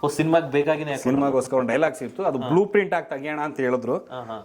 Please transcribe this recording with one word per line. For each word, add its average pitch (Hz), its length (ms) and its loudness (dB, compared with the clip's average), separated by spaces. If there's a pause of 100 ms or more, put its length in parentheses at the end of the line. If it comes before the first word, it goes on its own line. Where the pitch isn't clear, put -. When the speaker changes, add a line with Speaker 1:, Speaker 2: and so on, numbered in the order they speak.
Speaker 1:
ಓ, 147 40 2
ಸಿನಿಮಾಗ್ 160 420 2
ಬೇಕಾಗಿನೇ 147 340 2
ಹಾಕಿದ್ದು? 139 180 -6
Speaker 2:
ಸಿನಿಮಾಗೋಸ್ಕರ 135 540 2
ಒಂದ್ 123 120 2
ಡೈಲಾಗ್ಸ್ 147 340 0
ಇತ್ತು, 131 220 -6
ಅದು 143 140 0
Speaker 1:
ಹಾ. 127 100 -6
Speaker 2:
ಬ್ಲೂ 180 180 4
ಪ್ರಿಂಟ್ 196 280 2
ಆಗಿ 165 160 -4
ತೆಗಿಯೋಣ 151 300 -6
ಅಂತ 147 200 -4
ಹೇಳಿದ್ರು. 127 360 0
Speaker 1:
ಹಾ, 127 260 -10
ಹಾ. 110 220 -12